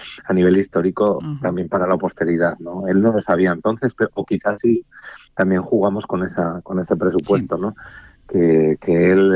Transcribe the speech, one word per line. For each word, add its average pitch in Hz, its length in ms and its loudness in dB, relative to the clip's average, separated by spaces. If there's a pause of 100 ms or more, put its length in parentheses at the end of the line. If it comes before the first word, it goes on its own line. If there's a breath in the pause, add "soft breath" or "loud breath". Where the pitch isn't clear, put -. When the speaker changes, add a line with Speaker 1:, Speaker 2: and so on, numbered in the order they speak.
(260 loud breath)
Speaker 1:
a 95 80 -2
nivel 92 240 4
histórico 98 640 0
Speaker 2:
Ujú. 135 180 -8
Speaker 1:
también 90 280 -4
para 90 180 -2
la 92 100 0
posteridad, 85 600 -2
¿no? 90 280 -10
Él 95 140 2
no 113 120 4
lo 104 80 0
sabía 90 300 2
entonces, 113 460 -2
pero, 110 160 -2
o - 120 -6
quizás 104 360 -2
sí, 117 240 2 (500 loud breath)
también 92 260 2
jugamos 95 440 0
con 92 180 -4
esa, 85 400 -4
con 95 160 -6
ese 90 160 -2
presupuesto, 90 600 0
Speaker 2:
Sí. 85 60 -4
Speaker 1:
¿no? 107 140 -4 (520 loud breath)
Que, 80 520 2
que 87 320 2
él 98 240 4